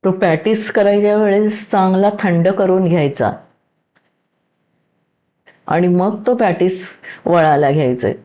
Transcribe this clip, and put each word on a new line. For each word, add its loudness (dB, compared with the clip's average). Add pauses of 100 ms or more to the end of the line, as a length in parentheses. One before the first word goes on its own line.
तो 2
पॅटीस -2
करायच्या 2
वेळेस 0
चांगला 2
थंड 0
करून 0
घ्यायचा 0 (2500)
आणि 0
मग 0
तो 2
पॅटीस 0 (460)
वळायला 2
घ्यायचा. -2 (160)